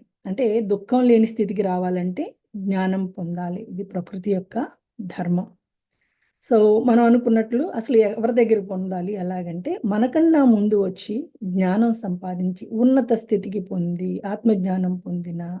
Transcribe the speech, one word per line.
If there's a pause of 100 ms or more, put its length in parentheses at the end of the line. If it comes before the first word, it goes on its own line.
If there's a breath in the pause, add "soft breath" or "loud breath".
(260)
అంటే
దుఃఖం
లేని
స్థితికి
రావాలంటే (200)
జ్ఞానం
పొందాలి.
ఇది
ప్రకృతి
యొక్క (340)
ధర్మం. (1080)
So
మనం
అనుకున్నట్లు
అసలు
ఎవరి
దగ్గర
పొందాలి
ఎలాగంటే,
మనకన్నా
ముందు
వచ్చి (140)
జ్ఞానం
సంపాదించి
ఉన్నత
స్థితికి
పొంది
ఆత్మజ్ఞానం
పొందిన